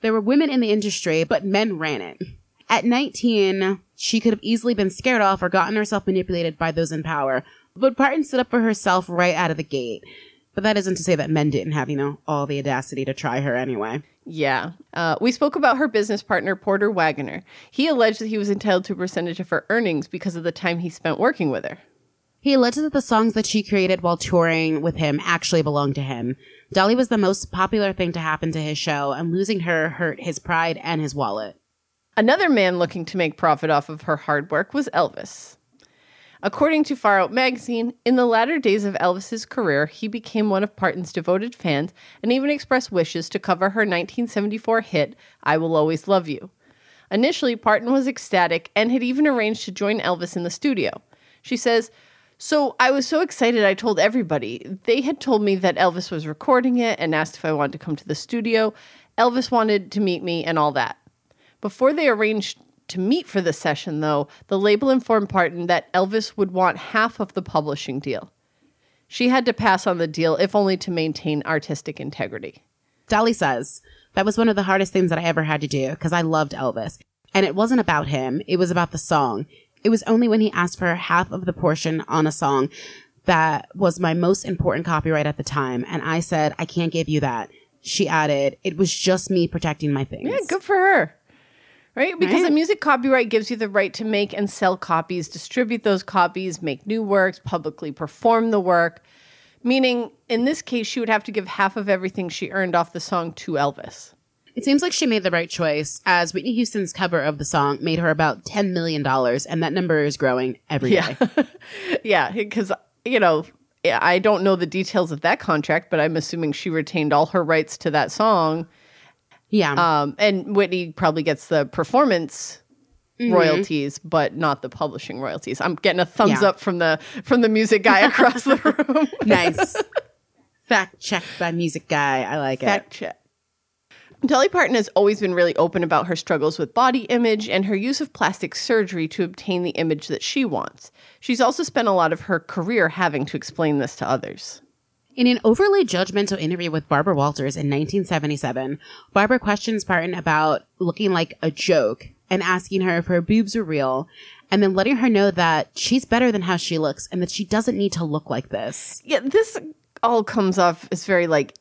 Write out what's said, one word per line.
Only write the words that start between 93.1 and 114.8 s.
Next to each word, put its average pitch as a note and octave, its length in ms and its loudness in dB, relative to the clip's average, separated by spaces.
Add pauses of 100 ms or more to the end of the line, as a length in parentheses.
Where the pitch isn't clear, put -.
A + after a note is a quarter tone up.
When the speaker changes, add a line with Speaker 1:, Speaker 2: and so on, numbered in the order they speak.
Speaker 2:
gives G#3+ 220 0
you B3 40 -2
the A3 140 -4
right G3 240 2
to - 100 -10
make G#3 320 0
and G3+ 140 -2
sell F#3 280 0
copies, E3 520 -2
distribute A#3 540 -4
those G3 180 2
copies, F#3 580 -2
make D3+ 280 -6
new A3 160 -2
works, F#3+ 420 2
publicly D#3 460 -6
perform A3+ 580 0
the G#3+ 100 2
work. E3+ 440 2 (600)
Meaning, B3 460 2 (180)
in A#3 180 0
this D4 180 -2
case, A#3 240 -4
she - 120 -6
would A3+ 100 -4
have G#3+ 160 2
to A3+ 60 -12
give G#3 160 -6
half F#3+ 300 -2
of G3+ 100 -6
everything F#3+ 420 -2
she F3+ 200 -8
earned F#3 260 -2
off E3+ 180 0
the E3+ 60 -8
song E3+ 340 -4
to - 200 -10
Elvis. - 600 -4 (420)
Speaker 1:
It A#3 100 -6
seems C#4 160 4
like F4 100 -2
she - 140 -2
made A3+ 160 2
the F#3 80 0
right E3+ 200 -2
choice, D3+ 540 -2
as F3 300 2
Whitney F#3+ 200 -4
Houston's A3 400 -2
cover F3 280 -2
of D3 160 -2
the D3 80 -6
song C#3+ 340 0
made D#3+ 200 0
her E3+ 100 2
about D3+ 340 0
ten G3+ 300 -2
million E3 300 -2
dollars, C3 420 2
and E3 160 -2
that D#3+ 100 0
number E3 320 0
is C#3+ 140 -2
growing B2+ 400 0 (140)
every C3+ 240 2
Speaker 2:
Yeah. E3 180 0
Speaker 1:
day. - 320 0 (260)
Speaker 2:
<laughs> F#4+ 320 -6
Yeah, F#3 280 4 (180)
'cause, G3+ 220 -4 (340)
you B3 140 2
know, E3 260 4 (400)
I E3+ 320 4
don't F#3+ 260 2
know G3 120 4
the F3 100 -2
details F3+ 460 -2